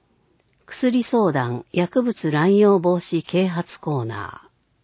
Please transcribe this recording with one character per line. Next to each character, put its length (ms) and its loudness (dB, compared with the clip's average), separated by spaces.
ー。 60 -20
薬 320 0
相 300 0
談、 400 -4
薬 280 0
物 300 -4
乱 240 2
用 240 6
防 220 0
止 220 -4
啓 260 0
発 320 -8
コ 220 -4
ー 20 -
ナ 440 -12